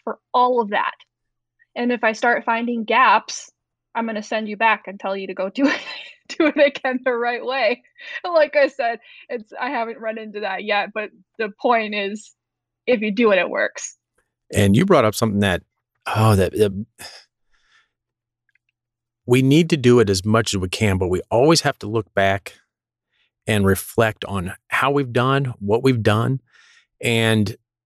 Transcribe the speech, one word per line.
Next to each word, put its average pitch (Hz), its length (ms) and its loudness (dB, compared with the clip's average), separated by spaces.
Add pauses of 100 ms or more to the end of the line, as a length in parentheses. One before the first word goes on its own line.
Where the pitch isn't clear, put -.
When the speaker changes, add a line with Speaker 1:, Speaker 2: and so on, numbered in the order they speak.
Speaker 1:
for 226 140 -8 (160)
all 247 280 2
of 208 100 -4
that. - 240 -2 (800)
And 240 160 -2
if 240 120 -4
I 226 100 2
start 233 300 0
finding 233 420 -4
gaps, 220 640 2 (420)
I'm 226 140 -4
gonna 214 160 -6
send 220 260 -6
you 208 80 -8
back 214 300 0
and 196 120 -14
tell 196 160 -4
you 196 120 -8
to 185 80 -10
go 190 140 -4
do 269 180 0
it, 302 120 -4 (260)
<laughs> - 220 -20 (120)
do 320 80 4
it 294 100 -2
again 277 480 0
the 254 80 0
right 240 320 -4
way. 247 380 -2 (400)
And 359 100 -4
like 302 220 2
I 277 140 4
said, 233 280 -4 (320)
it's, 214 320 -12
I 247 80 -6
haven't 226 300 -6
run 220 180 -8
into 214 220 -12
that 190 240 -6
yet, 202 280 -2
but 214 200 -8 (260)
the 214 120 -4 (120)
point 226 320 0
is, 208 380 -8 (560)
if 233 140 2
you 214 100 -2
do 208 200 2
it, 190 60 4
it 180 140 0
works. - 440 -6 (560)
Speaker 2:
And 101 240 4
you 156 120 4
brought 156 180 6
up 107 80 0
something 101 280 0
that, 92 200 0 (460)
oh, 110 280 4
that, 92 180 2
that 104 180 2 (2500)
we 127 160 4
need 151 280 4
to 170 80 2
do 120 220 6
it 107 100 4
as 95 160 -2
much 110 280 0
as 101 60 -2
we 90 100 -4
can, 98 280 0
but 92 100 -2
we 87 220 -2
always 147 320 4
have 143 180 -2
to 104 80 -12
look 107 260 -6
back 98 420 0 (920)
and 104 200 0
reflect 107 600 -2
on 90 280 -8 (140)
how - 240 -2
we've 139 220 -2
done, 131 460 0
what 104 240 0
we've 127 200 2
done. 117 360 0 (640)
And, 113 540 0 (300)